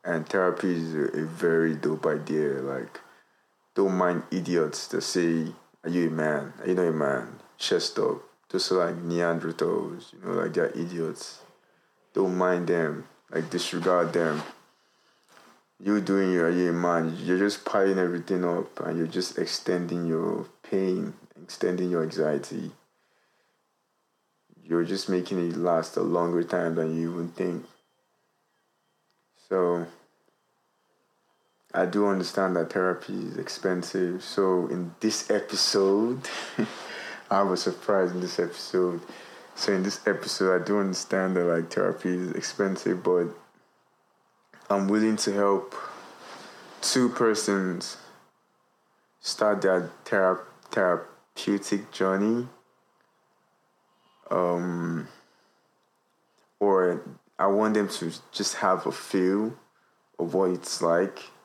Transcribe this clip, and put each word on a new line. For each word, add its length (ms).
And 240
therapy 460
is 220
a, 200
a 100
very 500
dope 320
idea. 460
Like, 480
don't 200
mind 360
idiots 560
that 140
say, 520
"Are 80
you 160
a 40
man? 480
Are 80
you 60
not 140
a 40
man? 480
Chest 400
up." 240
Those 220
are, 160
like, 80
Neanderthals, 1160
you 100
know, 180
like, 120
they're 180
idiots. 720
Don't 220
mind 300
them, 420
like, 220
disregard 600
them. 280
You 220
doing 320
your, 140
"Are 60
you 180
a 40
man?" 440
You're 200
just 280
piling 340
everything 460
up, 340
and 180
you're 100
just 300
extending 680
your 400
pain, 520
extending 480
your 120
anxiety. 720
You're 220
just 240
making 400
it 80
last 400
a 40
longer 420
time 320
than 200
you 160
even 160
think. 380
So, 360
I 120
do 220
understand 480
that 160
therapy 560
is 100
expensive. 840
So, 440
in 340
this 280
episode, 920
<laughs> 540
I 140
was 180
surprised 540
in 60
this 180
episode. 600
So, 180
in 100
this 240
episode, 540
I 40
do 140
understand 560
that, 80
like, 260
therapy 460
is 160
expensive, 720
but 240
I'm 200
willing 300
to 140
help 440
two 280
persons 880
start 420
their 300
thera-, 360
therapeutic 1200
journey. 560
Um, 760
or 440
I 80
want 300
them 140
to 220
just 240
have 320
a 40
feel 640
of 160
what 160
it's 320
like. 440